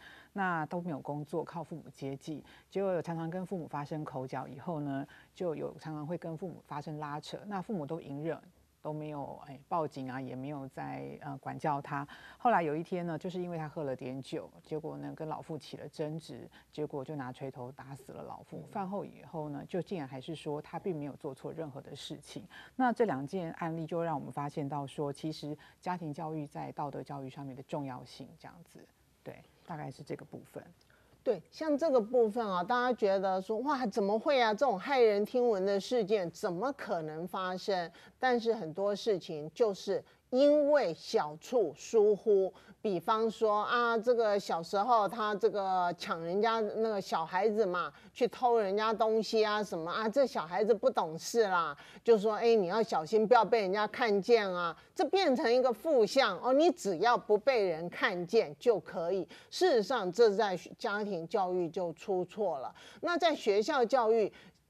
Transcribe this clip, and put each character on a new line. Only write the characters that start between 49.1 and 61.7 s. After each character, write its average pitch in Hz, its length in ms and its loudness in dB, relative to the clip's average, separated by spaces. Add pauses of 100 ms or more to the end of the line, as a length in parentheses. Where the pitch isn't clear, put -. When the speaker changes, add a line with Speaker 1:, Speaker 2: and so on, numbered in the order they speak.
Speaker 2:
西 214 220 2
啊 208 180 2
什 196 160 -6
么 165 120 -6
啊， 220 180 -2
这 262 180 4
小 185 200 -4
孩 185 180 0
子 214 80 6
不 220 160 2
懂 170 300 0
事 226 300 2
啦， 165 280 2 (260)
就 233 140 8
说 208 240 2
，“哎， 233 140 6
你 190 140 4
要 214 140 2
小 160 220 0
心， 214 240 4
不 240 60 8
要 226 100 10
被 226 160 4
人 185 120 2
家 214 140 2
看 208 360 0
见 214 280 6
啊。” 175 240 -2 (200)
这 370 140 2
变 370 260 4
成 240 180 2
一 254 80 6
个 254 120 4
负 262 340 4
向， 247 340 4
哦， 247 120 2
你 311 180 8
只 196 280 0
要 226 180 6
不 208 200 4
被 214 300 4
人 170 240 -2
看 180 360 -2
见 170 320 2
就 226 220 4
可 175 320 -4
以。 190 140 0 (240)
事 359 220 4
实 226 100 6
上， 202 300 -2
这 233 180 8
在 196 260 2 (220)
家 214 240 -2
庭 180 240 -4
教 185 260 0
育 180 160 0
就 170 260 -4